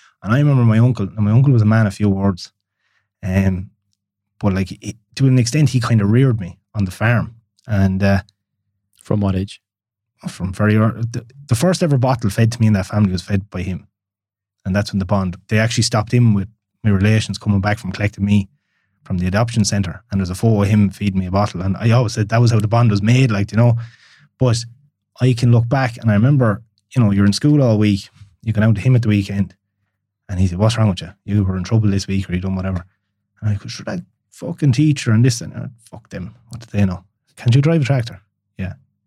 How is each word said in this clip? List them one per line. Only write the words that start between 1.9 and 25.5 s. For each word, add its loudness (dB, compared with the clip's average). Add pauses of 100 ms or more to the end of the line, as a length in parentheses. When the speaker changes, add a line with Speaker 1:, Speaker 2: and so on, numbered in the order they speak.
Speaker 1:
few 0
words. -2 (720)
Um, -2 (680)
but 0
like, -4 (120)
it, -14 (200)
to 2
an 4
extent, 2
he 0
kind 2
of 2
reared 2
me -12 (140)
on -2
the -6
farm. -2 (320)
And, 0
uh, 2 (800)
Speaker 2:
From -2
what -2
age? -8 (680)
Speaker 1:
From -8
very 0
ear-, 2 (180)
the, -10 (220)
the 0
first 0
ever 2
bottle 0
fed 0
to -10
me 4
in 4
that 0
family 0
was -4
fed -4
by -8
him. -8 (800)
And -2
that's -2
when -2
the -2
bond, -2 (100)
they -2
actually 0
stopped -2
him 4
with -2 (360)
my 2
relations 0
coming 0
back -2
from -8
collecting -4
me 2 (540)
from -6
the -2
adoption 0
centre. -4
And -2
there's -4
a -6
photo 2
of 2
him 4
feeding -4
me -4
a -8
bottle. -2
And -2
I 0
always 2
said -2
that 2
was 4
how 2
the 0
bond 2
was 0
made, 2
like, -2
you -2
know. 4 (640)
But 0 (560)
I 2
can 2